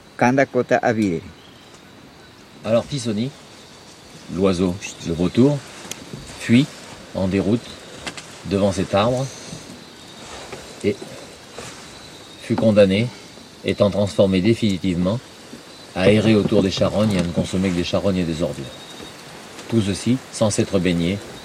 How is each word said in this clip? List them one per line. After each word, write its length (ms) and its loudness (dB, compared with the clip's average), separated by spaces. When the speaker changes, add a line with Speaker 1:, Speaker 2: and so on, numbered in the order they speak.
Speaker 1:
canda 300 4
cota 320 2
a 140 2
vir. 300 0
Speaker 2:
Alors 220 2
Tisoni, 440 -4
l'oiseau, 420 2
le 60 -2
vautour, 440 4
fuit 280 4
en 120 0
déroute 380 0
devant 260 0
cet 240 -2
arbre 300 0
et 120 0
fut 140 -2
condamné, 520 6
étant 240 2
transformé 500 2
définitivement, 800 2
à 140 4
errer 260 6
autour 280 4
des 80 2
charognes 420 2
et 60 2
à 40 2
ne 80 -4
consommer 380 0
que 60 0
des 80 0
charognes 340 0
et 60 2
des 180 -2
ordures. 220 -4
Tout 120 2
ceci 360 0
sans 180 0
s'être 300 0
baigné 380 0